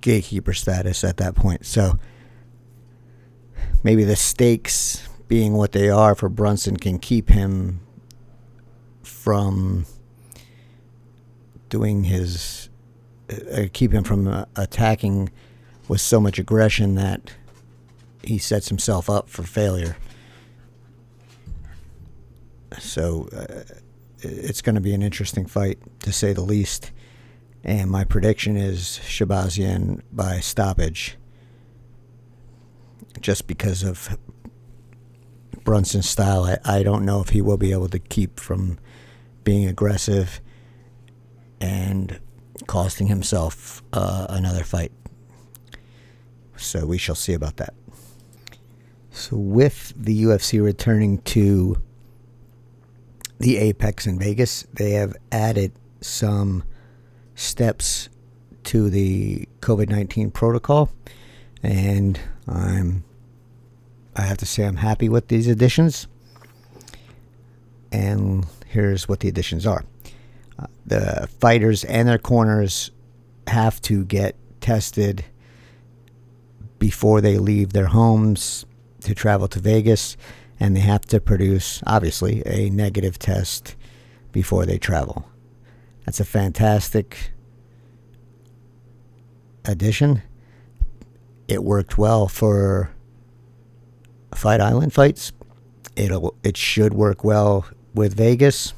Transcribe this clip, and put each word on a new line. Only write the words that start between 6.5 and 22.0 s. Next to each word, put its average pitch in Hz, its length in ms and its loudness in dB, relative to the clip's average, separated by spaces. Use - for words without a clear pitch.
can 90 240 -2
keep 117 300 -2
him 95 500 4
from 95 840 -2
doing 104 360 0
his, 87 640 -4
uh, - 420 -6
keep 113 220 0
him 107 100 2
from, 101 240 0
uh, 98 180 -4
attacking 101 720 0
with - 140 -2
so - 180 4
much 101 200 2
aggression 104 560 2
that 95 360 -4
he 113 160 -4
sets - 300 -4
himself 98 420 -2
up 104 200 -2
for - 140 -12
failure. 90 520 -2